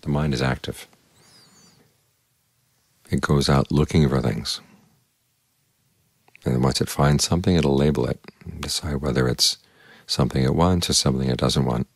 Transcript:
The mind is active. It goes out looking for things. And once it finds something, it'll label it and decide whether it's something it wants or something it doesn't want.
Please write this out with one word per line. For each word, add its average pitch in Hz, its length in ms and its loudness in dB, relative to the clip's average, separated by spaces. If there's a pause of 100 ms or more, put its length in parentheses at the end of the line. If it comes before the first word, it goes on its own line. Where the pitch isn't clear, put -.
The - 80 -10
mind 73 240 0
is 65 80 -2
active. - 480 -6 (2250)
It - 100 -2
goes 71 300 0
out 69 200 2
looking 76 380 2
for 64 140 0
things. 57 400 -4 (1800)
And 64 180 0
once 67 160 0
it - 80 0
finds 71 400 2
something, 90 280 2
it'll 71 200 2
label 69 300 2
it 67 120 -4 (240)
and 76 200 -14
decide 71 400 -4
whether 64 260 0
it's - 300 0 (480)
something - 360 0
it 65 120 2
wants 87 340 2
or - 60 0
something 65 340 0
it 64 80 0
doesn't - 300 0
want. 62 300 -2